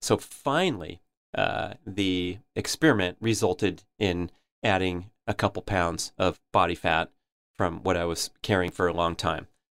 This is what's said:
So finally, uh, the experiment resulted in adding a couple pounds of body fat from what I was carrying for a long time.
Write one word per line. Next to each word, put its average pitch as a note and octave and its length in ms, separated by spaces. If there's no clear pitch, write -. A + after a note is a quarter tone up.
So - 160
finally, C3+ 840
uh, - 380
the F#2 520
experiment G#2 640
resulted G#2 640
in F2 320
adding F#2 460
a A2 80
couple G2+ 260
pounds F2 580
of F#2 220
body F2 240
fat E2 360
from F2 240
what F#2 160
I E2+ 80
was - 240
carrying F2+ 280
for F2+ 180
a E2+ 60
long E2+ 200
time. D#2+ 340